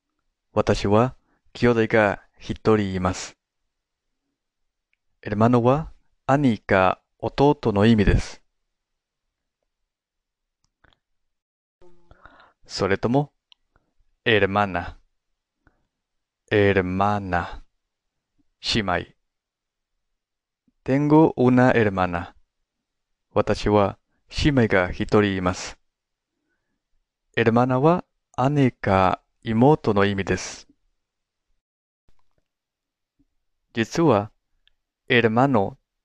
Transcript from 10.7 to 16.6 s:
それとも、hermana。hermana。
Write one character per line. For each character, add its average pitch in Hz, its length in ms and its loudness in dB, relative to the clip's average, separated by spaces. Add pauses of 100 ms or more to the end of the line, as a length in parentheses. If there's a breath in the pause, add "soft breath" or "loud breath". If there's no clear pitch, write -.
そ - 220 -6
れ 95 100 -2
と 104 100 -6
も、 139 240 -2 (920)
hermana。 98 680 -2 (1500)
hermana。 98 1120 -2 (1120)